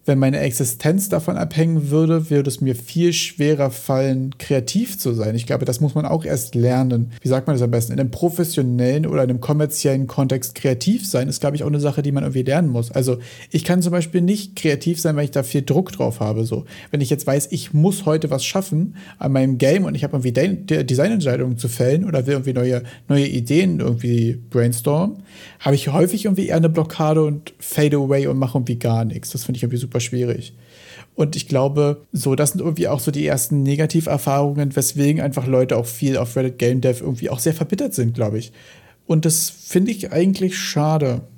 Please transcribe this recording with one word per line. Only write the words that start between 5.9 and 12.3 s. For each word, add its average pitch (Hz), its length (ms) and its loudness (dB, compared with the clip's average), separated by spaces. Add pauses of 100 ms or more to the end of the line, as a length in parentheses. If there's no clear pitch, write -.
man 147 100 -2
auch 160 180 -2
erst 147 300 -4
lernen. 123 560 2 (120)
Wie - 60 -4
sagt 131 200 0
man 143 80 2
das 120 60 2
am 120 100 0
besten? 117 200 -2
In 135 60 -2
einem 131 140 0
professionellen 147 920 0
oder 147 180 0
einem 127 180 0
kommerziellen 147 680 0
Kontext 135 480 -2
kreativ 143 500 0
sein, 135 220 -2
ist, 143 140 -6
glaube 147 160 0
ich, 156 80 -4
auch 147 40 -2
eine 147 120 0
Sache, 147 220 0
die 143 100 0
man 139 100 0
irgendwie 131 220 -2